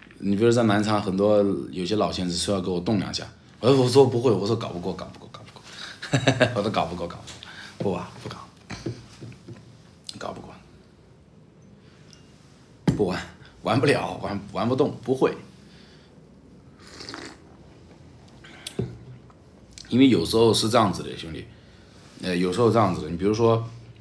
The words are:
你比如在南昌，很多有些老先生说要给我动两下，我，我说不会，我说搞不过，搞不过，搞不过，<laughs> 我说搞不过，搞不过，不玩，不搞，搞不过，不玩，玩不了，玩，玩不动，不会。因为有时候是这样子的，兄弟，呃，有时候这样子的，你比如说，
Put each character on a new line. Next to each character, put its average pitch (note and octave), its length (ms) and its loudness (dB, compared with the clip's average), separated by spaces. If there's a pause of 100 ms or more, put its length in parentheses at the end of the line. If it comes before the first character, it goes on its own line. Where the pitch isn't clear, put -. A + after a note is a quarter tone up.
(180)
你 G2 180 0
比 G#2 80 2
如 A#2+ 80 6
在 A#2 120 4
南 G#2 200 4
昌， G#2+ 180 0
很 F#2+ 140 -2
多 G#2 220 4 (340)
有 F2+ 140 -6
些 G2 100 -2
老 F#2 160 0
先 F2+ 160 -4
生 F2 100 -4
说 - 180 -2
要 F#2+ 60 -2
给 F#2 100 -4
我 F2 80 -2
动 G2+ 200 -2
两 D2+ 140 -6
下， - 140 -8 (320)
我， A#2+ 160 4
我 B2+ 120 4
说 C3 180 8
不 A#2+ 140 0
会， B2 120 2
我 G2+ 160 0
说 A2+ 80 0
搞 - 140 -6
不 E2+ 100 -10
过， F2+ 140 -6
搞 - 120 -12
不 - 140 -18
过， - 120 -20
搞 - 140 -20
不 - 80 -20
过， - 80 -20 (880)
<laughs> A#2 40 -6
我 G#2 60 0
说 G#2 100 -2
搞 F2+ 140 -2
不 E2+ 100 -8
过， E2+ 120 -8
搞 - 100 -14
不 - 160 -18
过， - 80 -20 (360)
不 G2 140 -4
玩， F2 120 -6 (200)
不 G#2 60 -10
搞， - 80 -14 (1800)
搞 - 160 -12
不 - 80 -16
过， - 140 -18 (2500)
不 G#2 80 2
玩， F2+ 160 -2 (400)
玩 G#2+ 180 0
不 D3+ 60 2
了， F#2 360 0
玩， F#2+ 200 -6 (100)
玩 G#2+ 160 -2
不 B2+ 80 0
动， B2+ 280 0
不 C3 120 0
会。 - 220 0 (4000)
因 A#2+ 100 4
为 C3+ 100 8
有 F#2+ 160 4
时 F#2+ 100 0
候 A2+ 160 6
是 G#2 180 2
这 A#2 60 2
样 G#2+ 160 4
子 E2 120 -6
的， C2 120 -12
兄 D#2+ 160 -12
弟， - 140 -12 (800)
呃， F2+ 120 -2
有 F#2 160 0
时 F#2 80 -2
候 A#2 120 6
这 A2+ 80 4
样 F#2 160 2
子 E2+ 80 -6
的， D#2 80 -8
你 E2+ 40 -6
比 E2+ 80 -6
如 G#2 80 2
说， A2+ 380 2 (320)